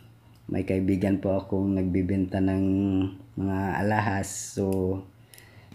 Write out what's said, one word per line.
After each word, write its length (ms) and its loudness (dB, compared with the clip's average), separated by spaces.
May 160 -2
kaibigan 560 2
po 160 2
akong 400 0
nagbibenta 640 0
ng 200 2
mga 200 0
alahas. 480 0
So, 400 0